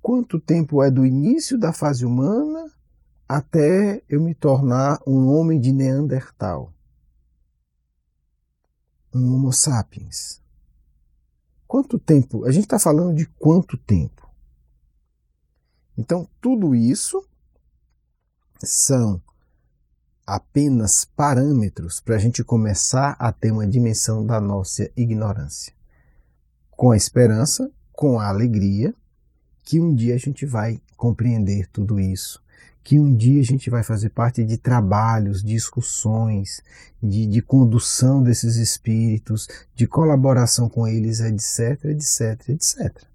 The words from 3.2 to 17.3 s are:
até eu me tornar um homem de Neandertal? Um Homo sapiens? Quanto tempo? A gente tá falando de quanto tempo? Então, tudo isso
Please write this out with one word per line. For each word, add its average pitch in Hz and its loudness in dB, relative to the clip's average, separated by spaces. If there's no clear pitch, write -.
até 170 0
eu 147 0
me 165 -2
tornar 135 0
um 135 2
homem 160 2
de 123 2
Neandertal? 135 -4
Um 127 2
Homo 131 2
sapiens? - -4
Quanto 269 -2
tempo? 127 2
A 127 2
gente 202 2
tá - 0
falando 165 2
de 156 0
quanto 156 0
tempo? - -2
Então, 170 -4
tudo 202 2
isso 123 0